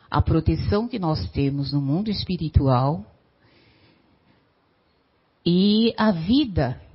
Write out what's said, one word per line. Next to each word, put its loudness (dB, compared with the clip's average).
a -2
proteção 0
que -6
nós -2
temos -2
no 0
mundo -2
espiritual 0
e 2
a 2
vida 0